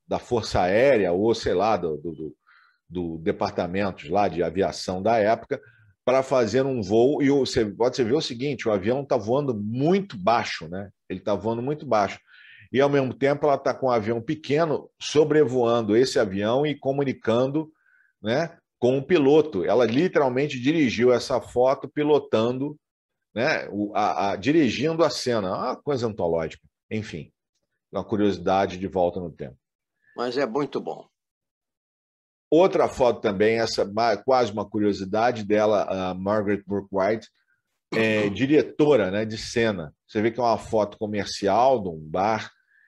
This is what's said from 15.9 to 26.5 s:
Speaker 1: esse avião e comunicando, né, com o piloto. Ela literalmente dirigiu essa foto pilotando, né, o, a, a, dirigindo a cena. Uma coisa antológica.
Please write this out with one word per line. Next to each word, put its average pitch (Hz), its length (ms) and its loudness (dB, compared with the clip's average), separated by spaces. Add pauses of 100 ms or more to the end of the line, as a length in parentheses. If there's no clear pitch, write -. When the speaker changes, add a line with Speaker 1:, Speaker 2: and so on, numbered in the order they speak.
Speaker 1:
esse 127 220 2
avião 110 480 0
e 151 80 -2
comunicando, 139 1000 -2 (500)
né, 135 360 -4 (220)
com 135 180 2
o 139 60 -4
piloto. 143 600 4
Ela 107 220 4
literalmente 135 720 0
dirigiu 123 540 2
essa 120 260 0
foto 131 480 0
pilotando, 143 880 0 (560)
né, 113 380 -2
o, 101 240 -4
a, 95 360 0
a, 90 40 -2
dirigindo 147 720 2
a 143 40 0
cena. 110 460 -2
Uma 226 220 -6
coisa 123 300 -4
antológica. 82 600 -4 (240)